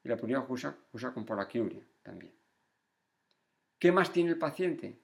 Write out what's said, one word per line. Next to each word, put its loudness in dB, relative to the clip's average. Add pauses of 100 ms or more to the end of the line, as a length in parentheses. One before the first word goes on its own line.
Y -6
la 0
poliuria -2
usa, -6 (180)
usa -6
con -6
polaquiuria -2 (160)
también. -16 (1400)
¿Qué 8
más 4
tiene 4
el 0
paciente? -2